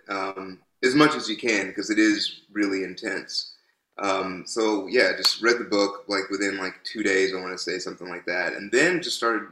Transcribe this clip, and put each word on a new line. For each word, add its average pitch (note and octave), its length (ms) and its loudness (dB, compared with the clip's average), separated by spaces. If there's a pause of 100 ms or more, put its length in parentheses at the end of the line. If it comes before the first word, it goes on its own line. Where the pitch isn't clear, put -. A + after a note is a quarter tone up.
um, F#2+ 520 -8 (220)
as B2+ 120 4
much D3+ 200 8
as A2+ 140 -6
you G#2+ 80 -4
can, G2 360 0
'cause G#2 180 -6
it G#2 80 4
is G#2+ 440 2 (100)
really G2 320 0
intense. - 720 -6 (440)
Um, F#2+ 480 -2
so G#2+ 400 0
yeah, F#2+ 300 4
just F#2 260 0
read A#2 160 4
the G#2+ 60 -4
book, G2+ 440 0
like, F#2+ 220 -2
within, G2 280 -2
like, F#2 260 -8
two A2 180 -8
days, F#2+ 320 2
I F#2 60 -6
wanna F#2 180 -8
say, F2+ 200 -6
something F2+ 300 -10
like F2 180 -10
that, F2 280 -2
and G2+ 160 -10
then D#3+ 320 2
just - 140 -6
started A2 360 -2